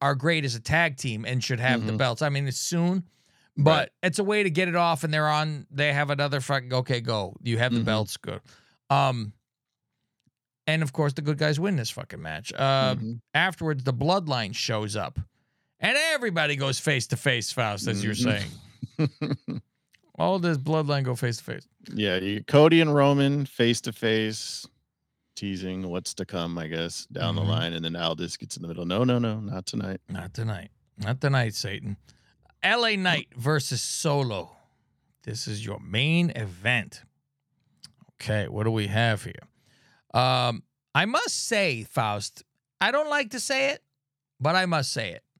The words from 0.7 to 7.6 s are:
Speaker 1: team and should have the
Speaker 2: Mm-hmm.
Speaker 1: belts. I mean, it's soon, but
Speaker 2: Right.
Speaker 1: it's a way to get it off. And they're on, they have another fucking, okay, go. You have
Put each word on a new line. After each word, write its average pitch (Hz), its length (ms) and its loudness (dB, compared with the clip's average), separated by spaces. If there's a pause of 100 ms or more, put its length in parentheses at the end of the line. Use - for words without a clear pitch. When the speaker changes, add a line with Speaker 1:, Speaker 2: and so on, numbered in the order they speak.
Speaker 1:
team 113 300 -4
and 123 180 0
should 120 160 -2
have 123 220 2
the 107 100 -2
Speaker 2:
Mm-hmm. 110 60 -2
Speaker 1:
belts. 123 240 0
I 151 80 2
mean, 139 180 -2
it's 127 100 -4
soon, 175 460 0 (520)
but 151 140 6
Speaker 2:
Right. 147 180 4 (160)
Speaker 1:
it's 180 160 0
a 196 40 2
way 208 200 2
to 185 60 2
get 180 180 2
it 170 80 0
off. 170 260 2
And 160 100 -2
they're 151 160 2
on, 151 420 0
they 143 220 0
have 143 180 0
another 143 300 0
fucking, 127 320 -2
okay, 127 280 0
go. 113 420 -4
You 117 160 0
have 123 140 2